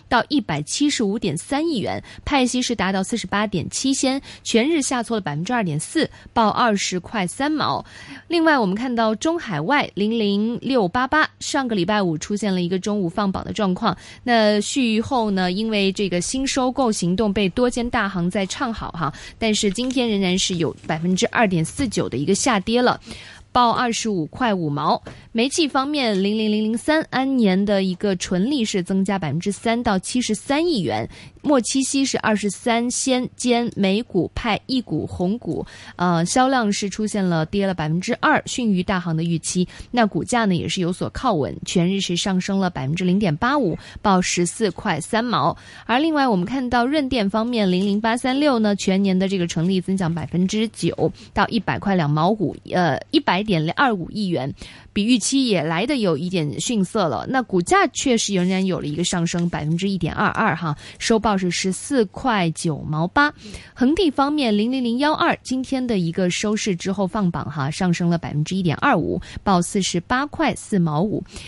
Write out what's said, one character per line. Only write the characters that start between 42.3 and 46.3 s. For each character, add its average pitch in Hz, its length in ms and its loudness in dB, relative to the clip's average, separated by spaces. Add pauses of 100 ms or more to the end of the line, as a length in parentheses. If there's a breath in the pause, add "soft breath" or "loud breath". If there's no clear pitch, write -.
升 196 200 -2
了 190 100 0
百 135 160 -8
分 143 100 -2
之 185 80 -4
零 185 140 4
点 190 180 2
八 254 220 0
五， 190 180 0 (280 loud breath)
报 190 180 6
十 175 240 0
四 202 240 0
块 170 320 -4
三 233 240 -2
毛。 165 320 0 (300 loud breath)
而 233 100 2
另 320 160 2
外 277 140 2
我 226 80 2